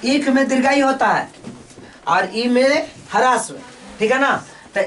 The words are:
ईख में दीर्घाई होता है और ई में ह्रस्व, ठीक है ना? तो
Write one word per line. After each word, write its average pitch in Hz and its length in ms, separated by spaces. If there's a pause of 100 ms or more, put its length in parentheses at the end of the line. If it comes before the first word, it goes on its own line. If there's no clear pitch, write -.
ईख 277 240
में 269 200
दीर्घाई 269 320
होता 269 280
है 185 200 (800)
और 185 260
ई 233 140
में 269 380 (260)
ह्रस्व, 233 420 (440)
ठीक 220 140
है 269 80
ना? 269 120 (420)
तो 196 120